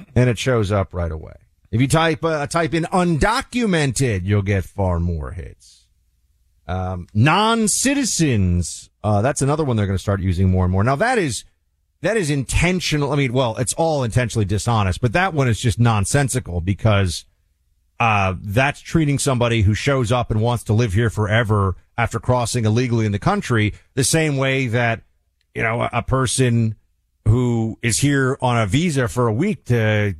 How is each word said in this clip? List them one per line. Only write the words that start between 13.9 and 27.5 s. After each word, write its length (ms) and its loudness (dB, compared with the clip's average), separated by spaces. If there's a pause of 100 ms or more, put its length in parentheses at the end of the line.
intentionally 400 0
dishonest, 560 0
but 120 0
that 220 0
one 140 2
is 100 0
just 220 0
nonsensical 800 0
because, 640 0 (720)
uh, 420 0
that's 400 -2
treating 380 0
somebody 440 0
who 120 4
shows 380 0
up 180 -2
and 100 -2
wants 240 -2
to 80 -2
live 200 2
here 180 2
forever 640 0 (240)
after 220 -2
crossing 440 0
illegally 420 0
in 60 -2
the 60 -2
country 560 0 (200)
the 100 0
same 320 0
way 320 0
that, 340 -2 (540)
you 80 -4
know, 180 -2
a, 100 -2
a 100 -2
person 760 0 (500)
who 560 2